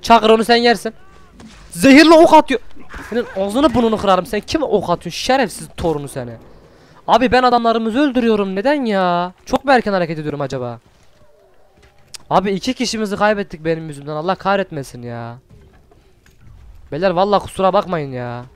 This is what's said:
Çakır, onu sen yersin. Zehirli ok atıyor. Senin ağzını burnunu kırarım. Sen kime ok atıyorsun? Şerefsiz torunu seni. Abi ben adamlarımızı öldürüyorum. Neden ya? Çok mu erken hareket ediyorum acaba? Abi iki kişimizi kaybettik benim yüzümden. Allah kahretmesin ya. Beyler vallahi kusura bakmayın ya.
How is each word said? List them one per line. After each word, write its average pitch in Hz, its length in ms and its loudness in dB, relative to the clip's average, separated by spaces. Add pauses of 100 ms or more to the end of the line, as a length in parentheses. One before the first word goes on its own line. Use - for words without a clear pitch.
Çakır, 220 280 4
onu 220 140 4
sen 233 120 2
yersin. 233 380 0 (760)
Zehirli 269 420 8
ok 320 220 8
atıyor. 294 260 4 (500)
Senin 226 160 -4 (100)
ağzını 220 380 0
burnunu 226 220 2
kırarım. 185 300 0
Sen 214 140 -6
kime 311 240 -6
ok 185 260 -2
atıyorsun? 170 280 -6
Şerefsiz 226 580 -2
torunu 147 320 -4
seni. 120 240 -10 (760)
Abi 226 240 4
ben 254 100 4
adamlarımızı 233 560 0
öldürüyorum. 226 580 0
Neden 269 280 -2
ya? 180 480 -2 (120)
Çok - 200 -2
mu 269 80 2
erken 220 200 2
hareket 170 260 -4
ediyorum 147 220 -8
acaba? 123 400 -8 (1500)
Abi 190 200 0
iki 196 240 -4
kişimizi 214 420 -6
kaybettik 202 480 -4
benim 160 240 -4
yüzümden. 143 240 -14
Allah 165 220 -4
kahretmesin 180 680 -6
ya. 120 360 -12 (1500)
Beyler 180 180 -2
vallahi 190 320 0
kusura 185 300 -2
bakmayın 175 400 -4
ya. 123 320 -10 (120)